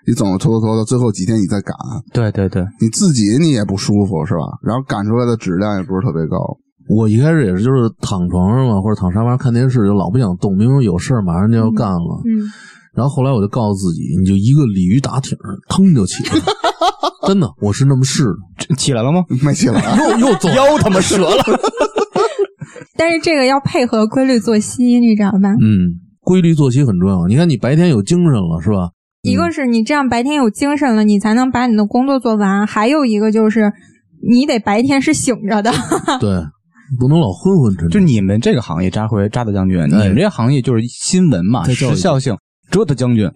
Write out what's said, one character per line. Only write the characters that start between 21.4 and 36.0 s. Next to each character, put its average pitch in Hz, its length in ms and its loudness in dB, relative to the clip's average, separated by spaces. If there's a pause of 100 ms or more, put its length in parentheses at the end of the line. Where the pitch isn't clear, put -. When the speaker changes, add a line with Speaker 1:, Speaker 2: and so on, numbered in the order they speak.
Speaker 2:
<laughs> 220 60 2 (1400)
Speaker 4:
但 330 140 0
是 330 80 -2
这 320 160 0
个 269 100 2
要 269 160 2
配 277 240 -2
合 220 200 0
规 262 200 0
律 262 140 2
作 214 200 0
息， 240 400 2
你 233 160 4
知 208 80 0
道 196 80 0
吧？ 196 300 2
Speaker 3:
嗯， 107 400 2 (200)
规 185 200 2
律 170 120 4
作 147 160 2
息 131 140 2
很 101 160 0
重 95 100 2
要。 87 180 0
你 104 80 2
看 170 120 2
你 147 80 2
白 117 200 -2
天 175 120 4
有 120 160 2
精 175 220 0
神 151 80 4
了， 82 280 -2
是 90 80 -2
吧？ 92 200 0 (320)
Speaker 4:
一 - 160 0
个 339 140 0
是 311 140 -4
你 233 180 0
这 254 100 -2
样 277 160 0
白 233 120 0
天 285 140 -2
有 262 140 2
精 277 260 -2
神 277 200 0
了， 214 80 2
Speaker 3:
嗯。 214 40 2
Speaker 4:
你 208 100 2
才 214 160 0
能 254 160 2
把 247 180 -2
你 220 100 2
的 214 80 2
工 247 200 0
作 277 140 0
做 226 160 -2
完。 202 320 0
还 214 220 0
有 294 160 2
一 220 120 0
个 214 140 0
就 220 180 2
是 214 220 2 (560)
你 247 180 4
得 277 140 0
白 208 220 0
天 269 200 2
是 311 120 2
醒 - 200 -2 (140)
着 208 140 0
的。 220 100 0 (240)
<laughs> 285 240 -4